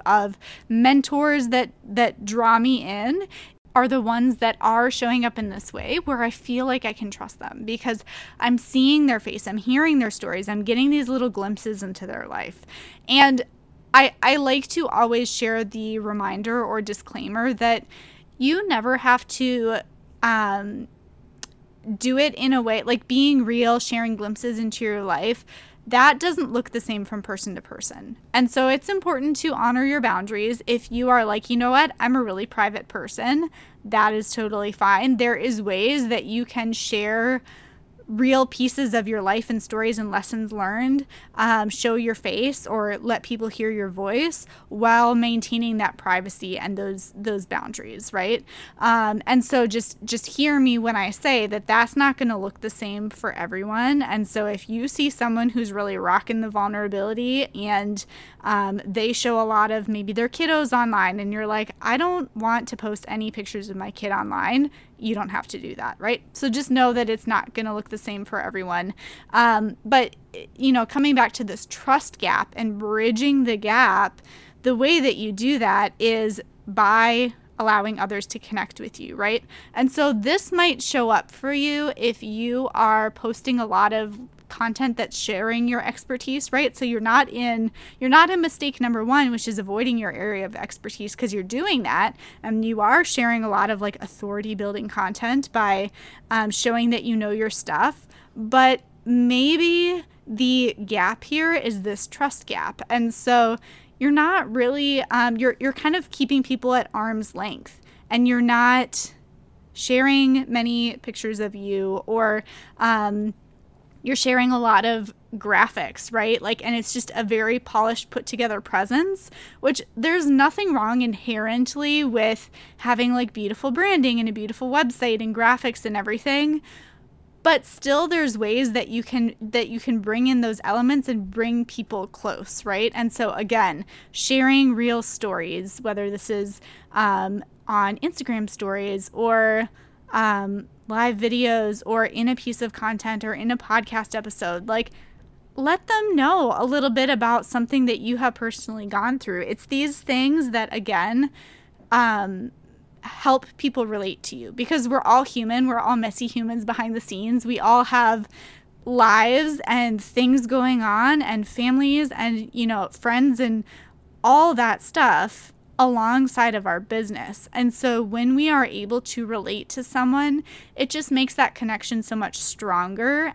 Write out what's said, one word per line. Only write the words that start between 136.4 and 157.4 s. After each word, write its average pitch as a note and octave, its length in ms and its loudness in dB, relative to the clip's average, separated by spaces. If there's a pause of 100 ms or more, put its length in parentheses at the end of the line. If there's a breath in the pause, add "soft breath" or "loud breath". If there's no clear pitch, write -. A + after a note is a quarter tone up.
um, G3+ 520 0 (240)
on G#3 300 0
Instagram A#3 520 -4
stories G3 640 -4
or, A3 560 4 (420 soft breath)
um, G3+ 560 0 (220)
live A#3 260 0
videos A3+ 720 0
or A3 200 2
in A#3 220 -2
a B3+ 80 2
piece A#3+ 260 -6
of A#3 120 -6
content A3 500 -6
or G#3+ 100 -6
in G3 180 -4
a A#3+ 60 -2
podcast A3 560 -2
episode, G#3 540 -6
like, A3+ 240 -2 (640 soft breath)
let D4+ 320 0
them G#4+ 280 0
know C#4+ 420 4
a A#3 80 -2
little C4+ 240 2
bit C4 200 2
about A#3 360 2
something B3+ 400 0
that A#3 140 0
you A#3 180 -4
have A#3+ 180 0
personally A3 500 -8
gone G#3 320 -2
through. F3+ 240 -6
It's - 240 -6
these C#4+ 360 -4
things C4 500 2
that, A3 220 -2
again, G#3+ 560 0 (640 loud breath)
um, G#3+ 600 0 (500)
help C4 440 0 (120)
people B3+ 280 -2
relate G3+ 380 -6
to - 120 -12
you, A#2 160 -14
because B3 380 -2
we're C4 120 2
all B3 220 6
human. A#3+ 440 -2
We're A#3 120 0
all B3 160 2
messy A3+ 320 -4
humans A#3 380 -4
behind A3+ 300 -4
the A#3 60 -6
scenes. A3+ 440 -2